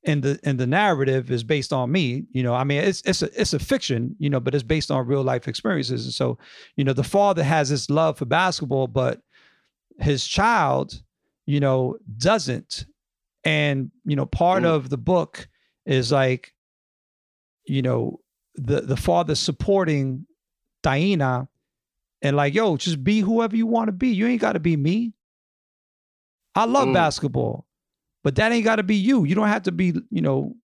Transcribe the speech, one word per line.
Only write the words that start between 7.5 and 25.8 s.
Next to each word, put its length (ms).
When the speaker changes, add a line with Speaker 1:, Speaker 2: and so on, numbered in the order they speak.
Speaker 1:
this 180
love 300
for 60
basketball, 640
but 320
his 280
child, 760
you 140
know, 360
doesn't. 680
And, 460
you 100
know, 120
part 360
Speaker 2:
Mm. 40
Speaker 1:
of 240
the 80
book 500
is 260
like, 420
you 180
know, 380
the, 280
the 140
father 380
supporting 920
Taina 640
and 140
like, 180
"Yo, 220
just 260
be 160
whoever 380
you 100
wanna 240
be. 200
You 180
ain't 120
gotta 200
be 160
me. 360